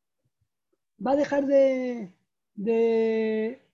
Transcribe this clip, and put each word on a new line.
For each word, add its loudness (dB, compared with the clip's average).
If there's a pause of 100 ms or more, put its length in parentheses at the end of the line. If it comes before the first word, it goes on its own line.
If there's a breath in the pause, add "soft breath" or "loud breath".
(1080)
va -2
a 2
dejar -2
de, 2 (440)
de, 0 (140)